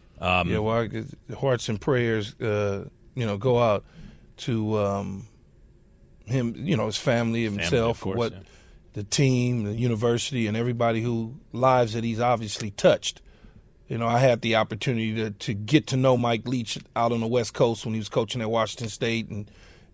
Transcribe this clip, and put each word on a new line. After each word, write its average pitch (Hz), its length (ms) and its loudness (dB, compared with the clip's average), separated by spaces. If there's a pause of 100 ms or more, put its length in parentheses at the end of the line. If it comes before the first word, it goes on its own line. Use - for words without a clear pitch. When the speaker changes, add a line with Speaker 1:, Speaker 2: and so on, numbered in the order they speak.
(200)
Speaker 1:
Um, 90 300 2
Speaker 2:
Yeah, 110 80 0
well, 113 240 0
I 113 60 -4
guess 113 260 -10 (240)
hearts 127 320 -2
and 107 100 -4
prayers, 117 600 0
uh, 104 420 -2 (300)
you 120 100 -4
know, 101 140 -2
go 120 200 2
out 107 280 2 (520)
to, 107 400 -2
um, 98 500 -4 (1000)
him, 120 320 0
you 143 180 0
know, 110 80 0
his 107 140 -4
family, 117 480 0
Speaker 1:
Family, 101 160 -4
Speaker 2:
himself, 113 340 2
Speaker 1:
of - 60 -14
course, 95 160 -4
Speaker 2:
what 117 140 -2
Speaker 1:
yeah. 92 60 -16 (540)
Speaker 2:
the 107 120 -8
team, 123 600 2
the 101 80 -2
university, 117 720 0
and 104 120 0
everybody 117 420 0
who 117 360 -2 (160)
lives 123 420 4
that 113 100 -2
he's 113 160 -2
obviously 117 500 0
touched. - 520 2 (640)
You 113 100 -4
know, 113 80 0
I 117 140 4
had 123 220 6
the 113 120 2
opportunity 110 640 0
to, 110 160 -2
to - 200 -6
get 107 360 2
to 139 80 -2
know 131 200 4
Mike 117 300 0
Leach 123 320 -4 (160)
out 117 160 2
on 117 80 0
the 113 80 0
West 117 280 0
Coast 117 300 0
when 113 80 -4
he 110 60 -2
was 107 100 -6
coaching 120 320 -2
at 110 80 -4
Washington 113 400 -2
State 113 420 -4
and 104 200 -8 (420)